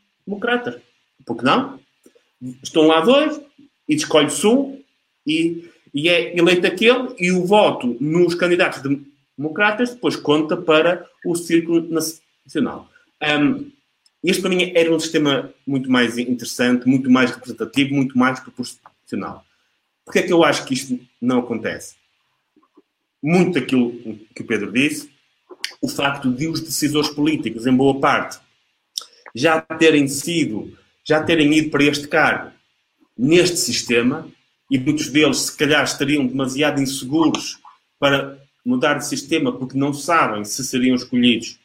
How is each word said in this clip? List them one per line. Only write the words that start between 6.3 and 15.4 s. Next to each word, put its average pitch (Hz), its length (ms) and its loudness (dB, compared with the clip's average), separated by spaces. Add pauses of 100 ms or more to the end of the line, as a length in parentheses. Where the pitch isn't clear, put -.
eleito 180 300 4
aquele, 240 520 2
e 180 120 0
o 180 140 0
voto 170 540 2
nos 170 360 2
candidatos 175 460 0 (560)
democratas 208 560 -2
depois 147 220 -2
conta 156 400 0
para 170 500 2 (200)
o 175 100 -2
círculo 165 540 0
nacional. 143 1000 -6 (320)
Ahm, 147 500 0 (520)
este 185 180 0
para 190 80 -2
mim 180 240 0
era 165 200 4
um 156 60 0
sistema 147 540 0 (120)